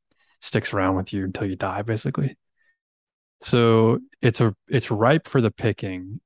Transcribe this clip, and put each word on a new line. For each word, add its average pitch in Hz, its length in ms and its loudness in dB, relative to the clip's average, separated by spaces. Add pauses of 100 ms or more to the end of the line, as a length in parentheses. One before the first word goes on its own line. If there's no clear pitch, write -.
(420)
sticks - 320 -4
around 95 220 0
with 92 180 -6
you 98 100 -2
until 95 240 -4
you 92 80 -6
die, 101 260 -6
basically. 117 560 -4 (1040)
So 113 580 4 (220)
it's 123 200 2
a, 110 140 2 (120)
it's - 240 -2
ripe 120 360 2
for 135 140 0
the 107 100 2
picking 95 720 -6